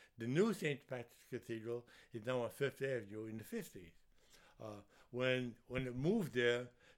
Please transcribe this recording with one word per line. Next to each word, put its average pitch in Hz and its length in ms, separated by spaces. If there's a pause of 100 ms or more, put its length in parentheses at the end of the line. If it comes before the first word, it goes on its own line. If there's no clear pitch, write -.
(180)
The 113 80
new 180 280
Saint 147 340
Patrick's - 420
Cathedral 117 560 (260)
is 110 140
now 127 160
on 113 80
Fifth 135 320
Avenue 110 480
in 110 80
the 113 60
fifties. 104 500 (680)
Uh, 107 200 (300)
when, 127 420 (140)
when 131 180
it 123 100
moved 151 380
there, 120 320 (320)